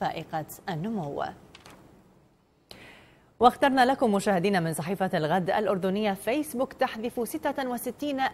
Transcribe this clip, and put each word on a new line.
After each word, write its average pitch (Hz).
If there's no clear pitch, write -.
فائقة 160
النمو. 170
واخترنا 262
لكم 254
مشاهدينا 196
من 165
صحيفة 185
الغد 165
الأردنية 202
فيسبوك 254
تحذف 233
ستة 285
وستين 262